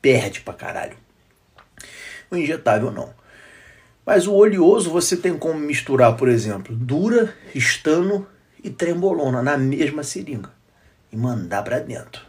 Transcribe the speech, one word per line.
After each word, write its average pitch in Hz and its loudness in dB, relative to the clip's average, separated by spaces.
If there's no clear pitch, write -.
Perde 123 2
pra - -14
caralho. - -12
O 185 -8
injetável - 0
não. - -12
Mas 185 2
o 202 0
oleoso 196 6
você 175 0
tem 175 -2
como 156 -4
misturar, 131 2
por 123 2
exemplo, 107 -2
dura, 185 0
estano 175 0
e 196 -8
trembolona 170 -2
na 139 0
mesma 143 -2
seringa 147 -10
e 110 -10
mandar 104 -4
pra - -4
dentro. - -12